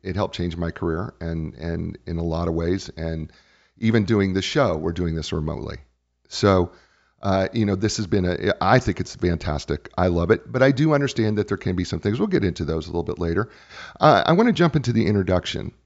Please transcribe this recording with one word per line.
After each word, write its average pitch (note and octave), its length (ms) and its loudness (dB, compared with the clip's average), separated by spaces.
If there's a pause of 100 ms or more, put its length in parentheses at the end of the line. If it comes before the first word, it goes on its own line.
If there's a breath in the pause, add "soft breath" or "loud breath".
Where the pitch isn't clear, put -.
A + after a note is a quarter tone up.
it F2+ 140 -6
helped G2 200 -4
change F2 220 -4
my E2 140 -4
career E2+ 480 -4
and, E2 360 -6
and E2+ 420 -6 (100)
in E2+ 100 -6
a E2 60 -4
lot E2+ 240 -2
of E2+ 60 -2
ways. E2+ 440 -2
And E2 340 -6 (460 soft breath)
even A2+ 280 2
doing G2 280 2
the F#2+ 80 0
show, G#2 360 0
we're E2+ 160 -2
doing E2 220 -2
this D#2 160 -6
remotely. D2 460 -4 (520)
So, F#2+ 420 4 (500 soft breath)
uh, F#2+ 300 0
you A2 140 0
know, G2+ 100 0
this G#2 220 -2
has G#2 100 -4
been F#2 180 0
a, F2+ 360 0
I G#2+ 180 4
think - 220 0
it's - 140 -8
fantastic. D#2 840 -2
I F2+ 100 2
love E2+ 240 2
it, - 180 0
but B2+ 140 2
I - 80 6
do D3 220 2
understand A#2 440 0
that G#2 120 -2
there G2 80 0
can F#2+ 180 -4
be F2+ 80 -2
some F2 160 -4
things. G#2+ 180 -2
We'll G#3 100 0
get F3 180 0
into F2 180 -2
those D#2+ 240 -2
a - 20 -12
little E2+ 140 -4
bit - 160 -6
later. F2 300 0 (500 loud breath)
Uh, B2+ 260 6
I - 80 4
wanna A3 200 4
jump E3+ 220 2
into B2 180 0
the A2+ 120 2
introduction. F#2 680 0 (120)